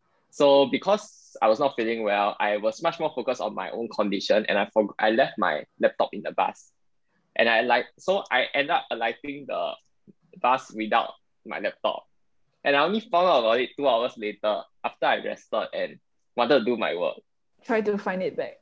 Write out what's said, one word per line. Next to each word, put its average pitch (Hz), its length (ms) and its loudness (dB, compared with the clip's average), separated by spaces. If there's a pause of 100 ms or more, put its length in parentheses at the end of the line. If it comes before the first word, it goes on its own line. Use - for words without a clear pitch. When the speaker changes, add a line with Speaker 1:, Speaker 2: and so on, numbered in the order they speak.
(300)
Speaker 1:
So 139 360 6
because - 760 -4
I 110 60 6
was 110 100 4
not 143 180 0
feeling 113 260 -2
well, 101 380 2
I 104 180 0
was 110 240 -4
much 165 160 -2
more 156 160 -2
focused 127 280 -4
on 104 120 -6
my 92 160 -8
own 113 180 -8
condition, 104 600 0
and 101 100 2
I 104 160 0
forg-, 107 240 2
I 110 120 2
left 131 260 2
my 85 280 -2 (160)
laptop - 340 0
in 78 80 -10
the 78 100 -8
bus. - 400 -2 (640)
And 117 120 4
I, 113 140 4
like, 123 240 2 (120)
so 190 320 -2
I 127 240 2
ended 143 160 0
up 165 200 0
alighting 123 580 -6
the 87 240 -4 (680)
bus 127 340 0
without 110 380 0 (320)
my 110 140 -10
laptop. - 480 -4 (580)
And 143 120 2
I 143 80 4
only 208 160 0
found 175 260 2
out 156 140 6
about 113 200 2
it 120 160 -4
two 139 120 0
hours 120 280 0
later 104 460 -4 (220)
after 123 220 -4
I 110 180 0
rested 107 500 -6
and 90 240 -6 (380)
wanted 120 240 4
to 107 40 -4
do 117 120 0
my 87 180 -2
work. 85 220 -2 (480)
Speaker 2:
Try 220 180 0
to 208 160 -2
find 185 240 -4
it 160 140 -4
back. - 260 -8